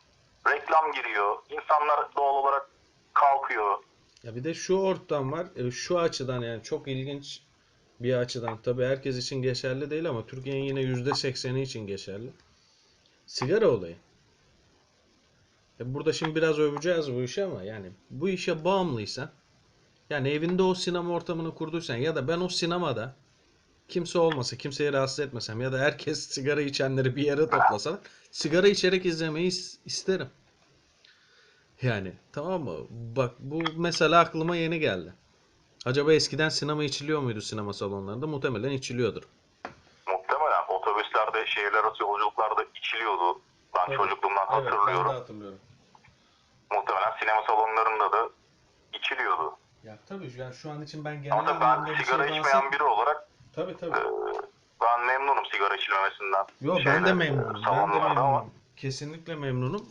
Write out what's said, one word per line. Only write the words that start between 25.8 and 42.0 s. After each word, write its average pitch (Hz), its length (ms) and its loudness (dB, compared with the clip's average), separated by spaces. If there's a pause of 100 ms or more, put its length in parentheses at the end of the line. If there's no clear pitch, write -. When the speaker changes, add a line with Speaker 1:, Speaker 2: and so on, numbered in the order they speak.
Speaker 2:
<laughs> - 60 -8
sigara 143 260 0
içenleri 135 560 0
bir 143 60 0
yere 147 280 2
toplasa 143 480 2 (320)
sigara 175 380 4
içerek 185 380 4
izlemeyi 165 420 0
is-, - 360 -6
isterim. - 460 -4 (1500)
Yani 101 300 -2 (200)
tamam 170 300 -4
mı? 87 140 -6 (140)
Bak 117 480 -2
bu 147 240 -4 (140)
mesela 170 440 6
aklıma 165 360 0
yeni 165 240 -2
geldi. 95 340 -2 (720)
Acaba 143 260 4
eskiden 151 360 4
sinema 151 360 -2
içiliyor 147 360 -2
muydu 117 200 -2
sinema 104 320 -6
salonlarında? 101 540 -6
Muhtemelen 135 440 -2
içiliyordur. 123 520 -2 (840)
Speaker 1:
Muhtemelen 107 600 2
otobüslerde, 107 800 0
şehirler 104 380 2
arası - 180 -2